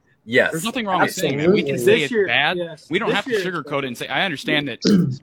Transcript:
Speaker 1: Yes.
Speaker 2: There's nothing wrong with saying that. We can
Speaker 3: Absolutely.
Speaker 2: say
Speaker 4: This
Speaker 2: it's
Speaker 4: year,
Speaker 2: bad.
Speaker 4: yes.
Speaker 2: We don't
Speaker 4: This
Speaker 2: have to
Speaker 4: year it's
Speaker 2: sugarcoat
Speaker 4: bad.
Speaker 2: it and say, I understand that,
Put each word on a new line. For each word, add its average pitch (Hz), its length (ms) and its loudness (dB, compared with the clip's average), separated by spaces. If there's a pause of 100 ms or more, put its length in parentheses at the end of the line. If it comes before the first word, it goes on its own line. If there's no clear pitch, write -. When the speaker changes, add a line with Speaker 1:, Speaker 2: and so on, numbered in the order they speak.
(260)
Speaker 1:
Yes. 113 260 2
Speaker 2:
There's 165 140 -6
nothing 233 200 -4
wrong 185 140 0
with - 140 0
saying 143 240 -2
that. 156 120 2
We 202 140 4
can 139 120 -2
Speaker 3:
Absolutely. 123 100 -2
Speaker 2:
say 208 100 6
Speaker 4:
This 156 80 2
Speaker 2:
it's 143 80 -2
Speaker 4:
year, 202 160 0
Speaker 2:
bad. 147 300 2
Speaker 4:
yes. 165 320 -10
Speaker 2:
We 170 100 0
don't 214 80 -4
Speaker 4:
This 180 80 0
Speaker 2:
have 208 80 0
to 269 80 -8
Speaker 4:
year 214 80 0
it's 180 80 -2
Speaker 2:
sugarcoat 156 240 -6
Speaker 4:
bad. 139 140 -2
Speaker 2:
it - 20 -4
and 120 100 -8
say, 151 120 -8
I 151 160 0
understand 147 420 -2
that, 143 560 0